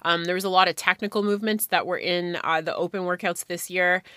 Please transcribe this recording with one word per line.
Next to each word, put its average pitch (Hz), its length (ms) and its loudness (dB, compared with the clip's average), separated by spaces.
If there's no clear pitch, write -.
Um, 170 240 2
there 180 100 0
was 190 80 -2
a 196 60 -2
lot 185 180 6
of 170 80 0
technical 202 480 0
movements 214 440 0
that 170 180 0
were 180 120 -4
in, 175 460 -2
uh, 160 180 0
the 160 140 -4
Open 180 260 -4
workouts 180 440 -4
this - 240 -8
year. 180 340 2